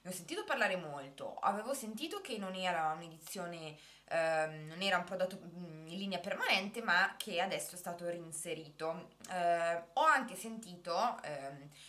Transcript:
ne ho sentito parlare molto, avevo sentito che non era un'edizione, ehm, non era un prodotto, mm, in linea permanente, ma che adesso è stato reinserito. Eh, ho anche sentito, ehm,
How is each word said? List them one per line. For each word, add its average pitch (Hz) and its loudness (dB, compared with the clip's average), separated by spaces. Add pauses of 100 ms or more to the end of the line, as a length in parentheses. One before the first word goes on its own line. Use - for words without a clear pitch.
ne 175 -8
ho 185 -4
sentito 370 -6
parlare 214 2
molto, 143 -6
avevo 214 2
sentito 262 -6
che 233 -6
non 190 -4
era 170 2
un'edizione, 165 -8 (340)
ehm, 156 2
non 165 -8
era 190 6
un 175 -2
prodotto, 185 0
mm, 160 -10
in 175 -6
linea 196 -2
permanente, 202 2
ma 185 6
che - -2
adesso 180 -2
è 175 -10
stato 175 -6
reinserito. 165 -4 (200)
Eh, 170 4 (120)
ho 285 6
anche 277 6
sentito, 202 -2
ehm, 139 -6 (200)